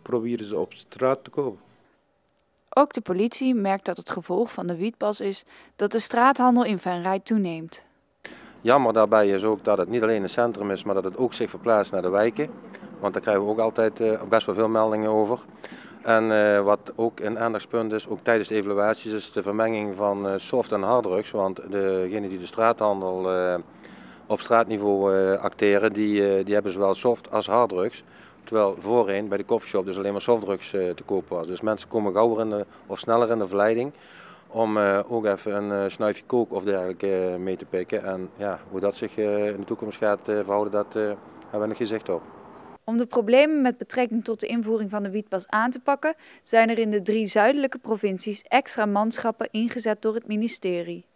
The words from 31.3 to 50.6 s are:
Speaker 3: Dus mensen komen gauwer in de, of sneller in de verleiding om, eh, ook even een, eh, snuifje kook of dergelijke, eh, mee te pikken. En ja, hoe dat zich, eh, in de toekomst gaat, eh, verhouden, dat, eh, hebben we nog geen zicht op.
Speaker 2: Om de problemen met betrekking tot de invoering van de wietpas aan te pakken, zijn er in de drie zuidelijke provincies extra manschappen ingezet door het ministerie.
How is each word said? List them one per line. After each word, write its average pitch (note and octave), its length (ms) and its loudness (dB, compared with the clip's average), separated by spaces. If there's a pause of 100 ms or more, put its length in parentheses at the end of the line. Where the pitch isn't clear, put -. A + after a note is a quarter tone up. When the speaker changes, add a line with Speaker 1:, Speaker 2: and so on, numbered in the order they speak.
Speaker 3:
Dus F2+ 140 -8
mensen G#2+ 280 -4
komen G#2 240 0
gauwer A2+ 280 4
in A2 80 -2
de, G#2 160 -4 (200)
of F#2+ 140 -8
sneller A#2 320 2
in A2+ 80 2
de G2+ 80 -2
verleiding A2 440 2 (560)
om, A2 300 0
eh, G2+ 300 4
ook A#2 180 -2
even G2+ 300 -2
een, G2+ 280 -2
eh, F#2+ 60 -2
snuifje G#2+ 360 -2
kook A#2+ 280 0
of G2 100 -4
dergelijke, F#2 680 -2
eh, - 20 -4
mee F#2 220 -4
te - 80 -14
pikken. F#2+ 380 -4
En F#2+ 320 -8
ja, G2+ 240 -6 (100)
hoe F#2+ 100 -8
dat G2+ 160 0
zich, - 220 -8
eh, G#2 300 0
in G#2 100 -4
de G2+ 80 -8
toekomst G#2+ 320 -8
gaat, G#2 300 0
eh, G#2+ 80 0
verhouden, G2+ 360 0
dat, G#2 160 0
eh, - 60 -20 (480)
hebben - 180 -8
we G#2+ 80 -2
nog A2 100 -6
geen A#2 100 -4
zicht G#2+ 220 -6
op. F2 120 -2 (600)
Speaker 2:
Om A3+ 140 -2
de A#3+ 80 0
problemen C4 560 4
met B3 160 2
betrekking A#3 460 -2
tot A3+ 160 -6
de A3 80 -6
invoering A3 420 -2
van G#3 140 -4
de G3+ 60 -4
wietpas G3 380 -6
aan A3+ 240 0
te B3 80 -10
pakken, C#4+ 360 0 (260)
zijn A3+ 280 4
er A3+ 100 0
in A3 120 0
de G#3 100 0
drie G#3+ 260 0
zuidelijke C4 500 2
provincies G3+ 680 -4
extra - 380 0
manschappen A3 640 -2
ingezet A3 500 -2
door A3 120 0
het A3+ 140 -6
ministerie. F3+ 760 -4 (100)